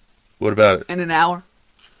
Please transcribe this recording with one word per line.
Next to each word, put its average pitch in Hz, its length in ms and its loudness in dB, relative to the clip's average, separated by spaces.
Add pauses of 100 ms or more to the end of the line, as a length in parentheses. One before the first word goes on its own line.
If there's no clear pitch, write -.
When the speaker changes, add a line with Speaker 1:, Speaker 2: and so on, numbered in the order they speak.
(380)
Speaker 1:
What 107 140 -2
about 101 280 4
it? - 100 -16
Speaker 2:
In 180 100 -6
an 170 100 -6
hour? 170 340 0 (560)